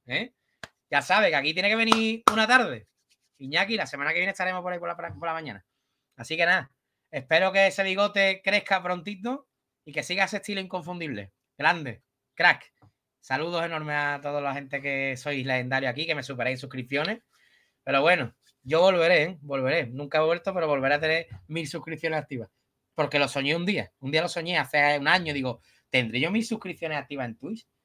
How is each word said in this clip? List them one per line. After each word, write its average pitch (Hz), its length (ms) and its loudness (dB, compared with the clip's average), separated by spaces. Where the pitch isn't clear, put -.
¿eh? 170 300 -6
Ya 143 100 2
sabe 185 300 4
que 156 40 0
aquí 147 200 0
tiene 185 140 2
que 214 60 2
venir 226 560 2
una 220 140 2
tarde. 208 420 2
Iñaki, 175 380 0
la 147 100 -4
semana 143 240 -4
que 170 80 0
viene 185 120 0
estaremos 185 300 -4
por 180 100 -6
ahí 175 60 -4
por 170 120 -6
la, 170 60 -6
por 165 300 -10
la 165 80 -2
mañana. 143 320 -10
Así 135 200 -6
que 170 80 4
nada, 175 240 2
espero 160 420 2
que 196 140 6
ese 190 160 2
bigote 196 600 2
crezca 190 400 2
prontito 190 640 -6
y 151 60 -16
que 143 120 -4
siga 185 220 0
ese 208 120 -4
estilo 196 240 -6
inconfundible. 165 680 -8
Grande, 151 460 0
crack. - 360 2
Saludos 165 400 -2
enormes 156 320 -4
a 143 260 0
toda 143 200 -4
la 139 120 -2
gente 139 280 -8
que 135 340 -2
sois 135 300 -4
legendario 131 420 0
aquí, 131 180 -4
que 165 80 -2
me 143 100 -4
superáis 127 320 -2
en 127 40 -8
suscripciones. 135 600 -4
Pero 135 200 2
bueno, 156 340 2
yo 156 180 2
volveré, 175 420 6
¿eh? 180 160 -4
Volveré. 139 460 -2
Nunca 139 320 -4
he 156 40 4
vuelto, 170 320 0
pero 170 140 0
volveré 139 280 2
a 147 40 0
tener 160 280 0
mil 160 180 -4
suscripciones 156 540 -4
activas. 131 300 -8
Porque 147 260 0
lo 139 100 2
soñé 143 260 0
un 175 100 -2
día. 180 340 -2
Un 135 120 -8
día 156 100 2
lo 175 60 0
soñé 170 300 -4
hace 147 420 2
un 143 80 -2
año. 170 260 2
Digo, 127 280 -4
¿tendré 120 300 0
yo 160 120 0
mil 220 140 0
suscripciones 165 520 -6
activas 139 300 -6
en 113 100 -10
Twitch? 202 280 -10